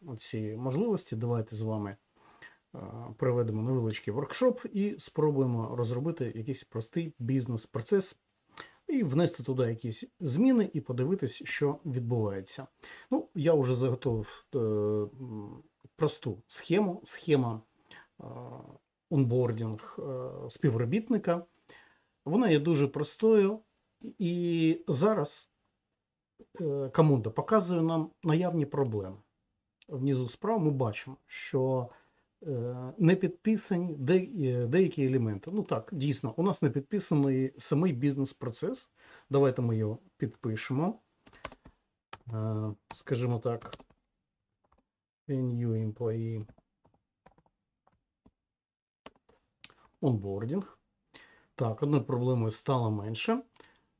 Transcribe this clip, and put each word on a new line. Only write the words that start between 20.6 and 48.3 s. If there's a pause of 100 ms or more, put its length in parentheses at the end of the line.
Вона
є
дуже
простою, (580)
і
зараз, (1080)
е,
команда
показує
нам (120)
наявні
проблеми. (720)
Внизу
справа
ми
бачимо, (100)
що, (540)
е,
не
підписані
де-, (100)
е,
деякі
елементи.
Ну
так,
дійсно,
у
нас
не
підписаний
самий
бізнес-процес. (400)
Давайте
ми
його (180)
підпишемо. (1300)
Е, (200)
скажімо
так, (1500)
new
employee (3500)